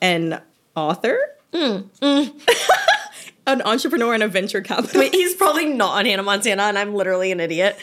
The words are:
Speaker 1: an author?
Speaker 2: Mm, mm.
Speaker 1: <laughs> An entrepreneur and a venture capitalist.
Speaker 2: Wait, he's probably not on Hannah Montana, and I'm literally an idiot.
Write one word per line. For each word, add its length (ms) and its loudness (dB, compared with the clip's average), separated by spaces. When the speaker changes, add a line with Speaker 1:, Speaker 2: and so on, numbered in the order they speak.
Speaker 1:
an 400 0
author? 420 -2
Speaker 2:
Mm, 360 -4
mm. 680 0
Speaker 1:
<laughs> 800 -2
An 160 2
entrepreneur 500 0
and 80 0
a 60 2
venture 340 -2
capitalist. 340 -2
Speaker 2:
Wait, 180 4
he's 200 2
probably 320 0
not 320 0
on 80 2
Hannah 160 0
Montana, 420 0
and 140 0
I'm 160 -2
literally 380 0
an 80 -2
idiot. 440 0